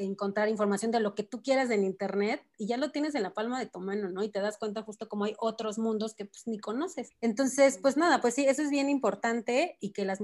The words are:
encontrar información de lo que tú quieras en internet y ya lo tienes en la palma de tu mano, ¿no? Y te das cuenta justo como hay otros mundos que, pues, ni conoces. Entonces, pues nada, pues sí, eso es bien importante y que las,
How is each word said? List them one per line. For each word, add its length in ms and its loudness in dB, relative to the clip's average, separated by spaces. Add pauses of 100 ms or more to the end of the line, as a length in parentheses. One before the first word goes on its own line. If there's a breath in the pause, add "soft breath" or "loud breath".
encontrar 440 0
información 440 2
de 80 2
lo 140 0
que 100 -4
tú 180 -12
quieras 280 2
en 140 4
internet 580 0 (160)
y 100 -6
ya 80 0
lo 160 -2
tienes 220 -2
en 100 0
la 100 -4
palma 240 -2
de 80 -4
tu 140 -12
mano, 300 -4
¿no? 120 -4
Y 80 -2
te 100 -4
das 180 -2
cuenta 240 -6
justo 260 -12
como 160 -2
hay 140 -2
otros 400 -2
mundos 360 0
que, 120 -10
pues, 200 -20
ni 120 -4
conoces. 520 -6 (100)
Entonces, 640 4
pues 140 2
nada, 240 4
pues 140 2
sí, 120 2
eso 160 4
es 80 -2
bien 180 2
importante 920 0
y 120 -6
que 120 -2
las, 200 -2